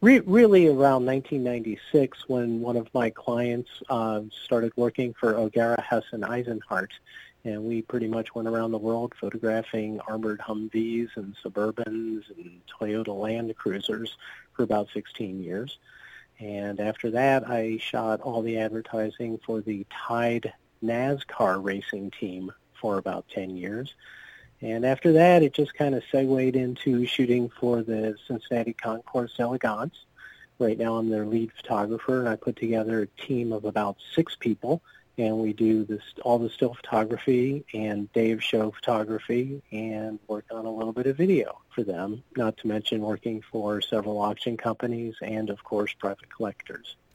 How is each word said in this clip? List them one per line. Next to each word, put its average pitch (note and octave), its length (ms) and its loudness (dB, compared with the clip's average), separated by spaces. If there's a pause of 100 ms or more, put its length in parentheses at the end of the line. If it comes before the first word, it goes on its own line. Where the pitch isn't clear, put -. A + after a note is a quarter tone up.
re-, A#3+ 200 10
really G3 460 8
around C3+ 380 6
nineteen C3 400 0
ninety-six A#2+ 840 0
when A#2+ 360 0
one A#2+ 160 0
of A2+ 160 -4
my A#2+ 160 2
clients, A#2+ 580 -2 (220)
uh, A2+ 320 0 (220)
started A#2 320 2
working A#2+ 360 0
for A2+ 220 2
O'Gara, A#2 480 2
Hess, A2+ 300 0
and A2 120 -6
Eisenhart. A2+ 640 -4 (560)
And G#2+ 200 -6
we A#2 180 -2
pretty A2+ 260 -4
much A2+ 260 -4
went A2+ 140 -4
around A2+ 220 0
the A2+ 80 -2
world A2+ 420 -2
photographing A2 880 -2
armored A2 320 -4
Humvees A2+ 760 -2
and G2+ 280 -10
Suburbans A2 840 -4
and F2 320 -18 (180)
Toyota G#2+ 340 -2
Land A2 420 -4
Cruisers G#2+ 600 -4 (400)
for C3 60 2
about G#2 320 0
sixteen F#2+ 480 -8
years. G2 360 -8 (640)
And G#2 400 -6
after G#2+ 300 -2
that, B2+ 360 2
I A2+ 300 -2
shot A2 460 -2
all A#2 180 -4
the A2+ 160 -2
advertising A2 880 -4
for A2+ 160 -4
the G#2 300 -4
Tide A#2 600 -2 (320)
nascar A#2 800 0
racing G2 480 -6
team F#2 400 -8 (300)
for G#2 180 -2
about F2+ 340 -6
ten F#2+ 240 -6
years. G2+ 380 -8 (680)
And A2+ 240 -2
after C3+ 280 4
that, E3+ 320 10
it C#3 80 4
just D3 220 0
kinda C#3 360 0
segued C3 460 2
into B2+ 500 2
shooting B2 420 2
for A#2+ 340 0
the A2 340 -2 (100)
Cincinnati A#2 460 -2
Concours A#2 640 -4
d'Elegance. A#2+ 600 -2 (640)
Right A2+ 180 2
now, A2+ 200 0
I'm A2+ 120 0
their G#2+ 160 0
lead A2+ 280 0
photographer, A2+ 640 -2
and B2 100 0
I A2 60 0
put G#2+ 220 -4
together A2+ 460 0
a - 200 -10
team A#2+ 300 -2
of G#2+ 120 -4
about G#2+ 340 -2 (180)
six E3 180 2
people, B2 480 0 (340)
and A2 220 0
we A2 140 0
do A2 320 4
this, G#2 180 -6 (200)
all A#2+ 180 4
the A#2 100 -2
still B2 240 0
photography B2 960 0
and G#2 400 -4
day A2+ 200 4
of A2 100 -2
show G#2+ 300 0
photography A#2+ 1000 -2
and A2 560 -6
work G#2+ 240 -6
on A2+ 160 -8
a A2+ 60 -4
little A2 200 -4
bit B2 140 -2
of C3+ 100 2
video E3+ 440 2 (100)
for A#2+ 140 -2
them, G2+ 400 -4 (120)
not A2+ 200 0
to - 100 -10
mention G#2+ 340 -2
working G#2+ 420 -4
for G#2 380 -4
several G#2 380 -2
auction G#2 380 -2
companies A#2 640 -4
and, A2 280 -4
of G2+ 120 -10
course, G#2 320 -2
private - 400 -6
collectors. - 640 -8 (180)